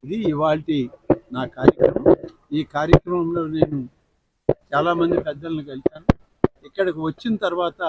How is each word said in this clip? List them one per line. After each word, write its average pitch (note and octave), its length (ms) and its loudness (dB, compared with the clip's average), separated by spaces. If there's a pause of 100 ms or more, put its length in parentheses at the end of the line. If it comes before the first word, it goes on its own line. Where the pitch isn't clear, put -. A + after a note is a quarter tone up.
ఇది D#3+ 120 -6 (160)
ఇవాల్టి D#3 460 0 (580)
నా C3 60 -2 (160)
కార్యక్రమం. - 580 4 (400)
ఈ D#3 60 0 (140)
కార్యక్రమంలో E3+ 640 2 (140)
నేను D3+ 220 0 (920)
చాలామంది E3+ 460 2 (120)
పెద్దలను D3+ 420 -8
కలిశాను. C#3 360 -6 (640)
ఇక్కడికి F3+ 400 -2
వచ్చిన A3 260 -4 (100)
తర్వాత F3 440 -2